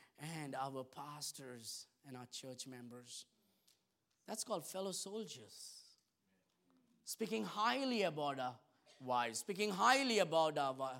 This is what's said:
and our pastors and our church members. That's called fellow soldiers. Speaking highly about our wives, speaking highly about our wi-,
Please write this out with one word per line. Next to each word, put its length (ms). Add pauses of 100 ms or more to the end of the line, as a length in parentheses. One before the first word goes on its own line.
(420)
and 140
our 260
pastors 1040 (220)
and 80
our 160
church 340
members. 600 (1040)
That's 140
called 200
fellow 280
soldiers. 880 (1200)
Speaking 400
highly 600
about 340
our 160 (460)
wives, 400
speaking 300
highly 500
about 360
our 160
wi-, 260